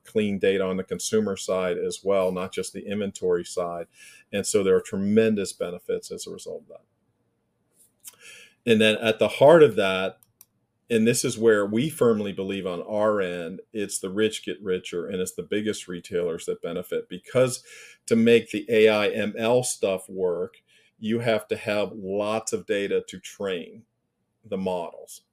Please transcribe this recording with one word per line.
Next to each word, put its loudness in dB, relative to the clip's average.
clean -2
data 2
on -2
the -6
consumer -2
side -2
as -6
well, 2
not -6
just -6
the -12
inventory -2
side. -8
And -4
so 0
there 6
are 2
tremendous 0
benefits -8
as -12
a -14
result -14
of -20
that. -20
And 4
then 6
at 2
the 4
heart 8
of 6
that, 0
and 2
this 2
is -2
where 6
we -2
firmly 2
believe -6
on -4
our 0
end, -6
it's -6
the -6
rich -2
get -10
richer, -4
and -6
it's -6
the -8
biggest -4
retailers -6
that -6
benefit, -6
because -2
to 2
make 6
the -6
A 6
I 2
M -4
L 2
stuff -4
work, -4
you -2
have 0
to -2
have -2
lots -4
of -6
data -2
to -16
train -10
the -8
models. -6